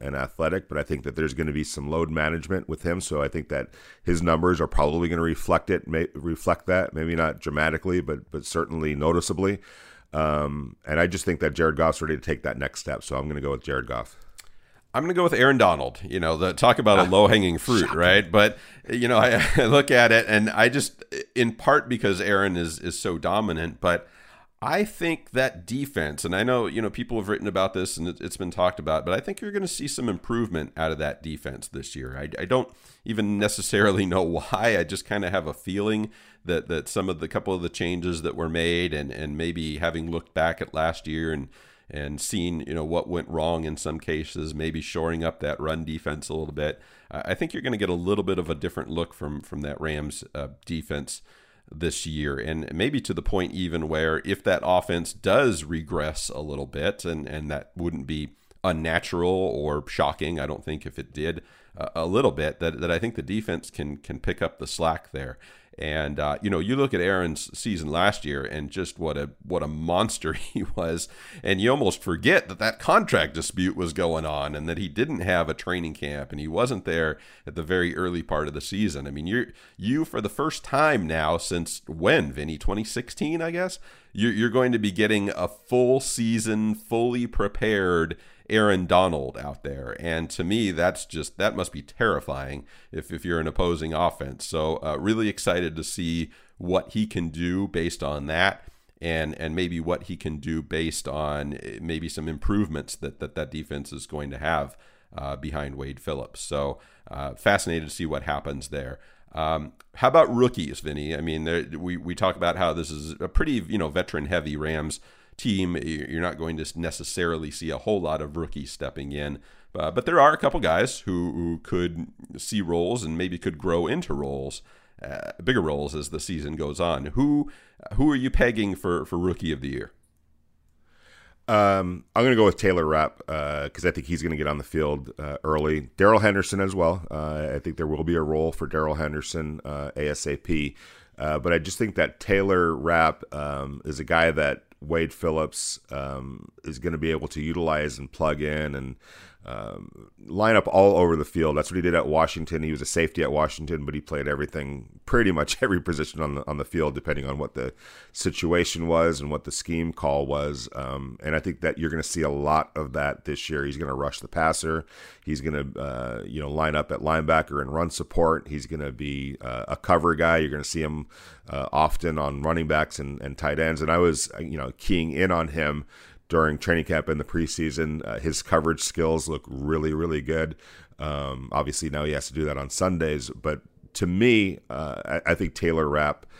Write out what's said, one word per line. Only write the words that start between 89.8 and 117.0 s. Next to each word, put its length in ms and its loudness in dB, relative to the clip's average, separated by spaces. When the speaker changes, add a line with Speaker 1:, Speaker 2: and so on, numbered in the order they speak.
Speaker 2:
And 300 -2
to 120 -4
me, 300 2
that's 340 0
just, 320 -8
that 160 2
must 160 -4
be 120 -12
terrifying 840 -4
if, 220 -10
if 120 -10
you're 140 0
an 80 0
opposing 480 0
offense. 500 -2
So, 380 -2
uh, 160 -2
really 300 2
excited 480 0
to 80 -6
see 480 -4
what 320 0
he 160 0
can 220 -4
do 400 -2
based 340 -4
on 240 -4
that, 380 2
and, 400 -2
and 140 -4
maybe 240 0
what 260 -2
he 120 -8
can 220 -6
do 240 -4
based 440 -4
on, 560 -4
eh, 180 -12
maybe 280 -4
some 200 -6
improvements 680 0
that, 240 -10
that, 160 -10
that 160 -6
defense 400 -8
is 140 -12
going 260 -8
to 60 -12
have, 380 -2
uh, 200 -6
behind 400 -8
Wade 240 -10
Phillips. 400 -8
So, 400 -4
uh, 280 -8
fascinated 520 2
to 60 -10
see 120 -4
what 180 -4
happens 460 -6
there. 280 -8
Um, 420 -2
how 140 2
about 260 6
rookies, 460 2
Vinny? 340 -4
I 60 -4
mean, 240 -2
there, 200 0
we, 180 -4
we 200 -6
talk 180 2
about 220 2
how 160 2
this 180 -4
is 300 -10
a 80 -4
pretty, 400 0
you 100 -2
know, 100 0
veteran-heavy 680 -2
Rams 420 -4
team. 400 0
You're 440 -6
not 160 -2
going 220 -6
to 200 -8
necessarily 720 -4